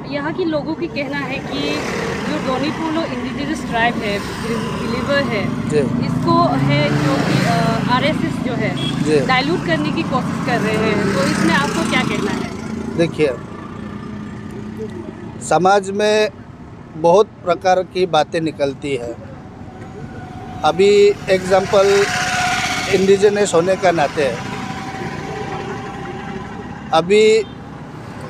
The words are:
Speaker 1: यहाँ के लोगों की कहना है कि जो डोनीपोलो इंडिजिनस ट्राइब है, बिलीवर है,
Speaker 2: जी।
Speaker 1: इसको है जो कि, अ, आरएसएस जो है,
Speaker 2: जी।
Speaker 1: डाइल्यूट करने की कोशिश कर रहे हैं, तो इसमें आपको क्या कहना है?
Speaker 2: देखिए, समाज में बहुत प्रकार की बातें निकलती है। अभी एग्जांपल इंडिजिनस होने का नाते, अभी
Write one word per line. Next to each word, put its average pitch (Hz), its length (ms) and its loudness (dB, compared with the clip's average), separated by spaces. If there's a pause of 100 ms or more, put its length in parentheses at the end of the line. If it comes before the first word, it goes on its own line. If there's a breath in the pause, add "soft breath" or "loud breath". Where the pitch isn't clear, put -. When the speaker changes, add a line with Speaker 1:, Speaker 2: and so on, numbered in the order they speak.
(140)
Speaker 1:
यहाँ 294 180 -4
के 370 120 -2
लोगों 311 300 -2
की 339 120 -4
कहना 277 320 -6
है 269 200 -4
कि 285 320 -4 (600)
जो 302 160 -2
डोनीपोलो 311 560 -2
इंडिजिनस 262 680 -4
ट्राइब 233 240 2
है, 208 240 -2
बिलीवर 226 1040 -2
है, 233 480 -2
Speaker 2:
जी। 151 80 2
Speaker 1:
इसको - 640 2
है 285 460 2
जो 294 260 2
कि, - 320 2
अ, - 480 2
आरएसएस 254 520 0
जो - 60 -2
है, - 520 -2
Speaker 2:
जी। 262 220 4
Speaker 1:
डाइल्यूट 277 400 0
करने 302 240 0
की 311 120 -2
कोशिश - 440 -2
कर 240 120 2
रहे 214 180 0
हैं, 214 380 2
तो - 80 2
इसमें - 320 2
आपको 294 360 0
क्या 262 120 2
कहना 202 280 -2
है? - 200 -4 (460)
Speaker 2:
देखिए, 151 340 2 (2250)
समाज 190 420 4
में 214 400 2 (680)
बहुत 170 300 6
प्रकार 180 560 0
की 185 240 -2
बातें 156 340 2
निकलती 139 560 -2
है। 120 340 -10 (1300)
अभी 202 500 6 (140)
एग्जांपल 196 760 4 (920)
इंडिजिनस 196 600 4
होने 180 220 4
का 185 140 2
नाते, 143 440 2 (2500)
अभी 208 500 6 (880)